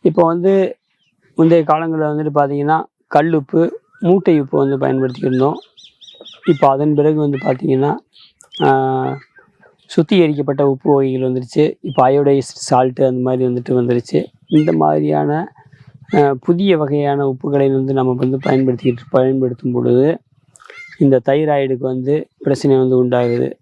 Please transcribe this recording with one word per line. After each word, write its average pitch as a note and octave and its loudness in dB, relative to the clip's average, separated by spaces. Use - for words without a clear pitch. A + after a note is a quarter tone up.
இப்போ F3 2
வந்து F3 2
முந்தைய E3 4
காலங்கள்ல D#3 -2
வந்துட்டு D3+ -4
பார்த்தீங்கன்னா, C#3+ 0
கல்லுப்பு, D#3+ 2
மூட்டை F3 2
உப்பு C#3 -4
வந்து C#3 0
பயன்படுத்திக்கிட்டு C3 -2
இருந்தோம். C#3 0
இப்போ D3+ 2
அதன் D3 0
பிறகு D3+ 2
வந்து C#3+ -2
பார்த்தீங்கன்னா, C3+ -2
ஆஹ், C3+ -2
சுத்திகரிக்கப்பட்ட D3 0
உப்பு C#3 0
வகைகள் C3 0
வந்துருச்சு. B2+ -2
இப்போ C3+ 2
அயோடைஸ்டு C#3 0
சால்ட்டு C3 2
அந்த B2+ -2
மாதிரி B2+ -2
வந்துட்டு B2 -4
வந்துருச்சு. A#2+ -2
இந்த D#3 2
மாதிரியான, D3+ 0
ஆஹ், C#3+ 2
புதிய F3+ 0
வகையான C#3+ 0
உப்புகளை C#3 0
வந்து C3+ -2
நம்ம B2+ 0
வந்து C3 -2
பயன்படுத்திக்கிட்டு, C3 -2
பயன்படுத்தும் C3 0
பொழுது B2 2
இந்த C3+ 4
தைராய்டுக்கு C#3 -2
வந்து C3 -4
பிரச்சனை C#3 0
வந்து B2+ 2
உண்டாகுது. B2 0